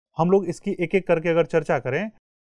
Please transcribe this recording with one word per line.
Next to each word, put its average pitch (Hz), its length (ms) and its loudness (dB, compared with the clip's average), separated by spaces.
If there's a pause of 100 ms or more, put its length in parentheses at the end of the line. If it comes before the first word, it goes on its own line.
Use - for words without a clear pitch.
(180)
हम 170 140 2
लोग 196 140 2
इसकी 175 260 -6
एक-एक 180 360 -2
करके 170 220 0
अगर 165 160 2
चर्चा 160 340 0
करें, 151 300 -4 (320)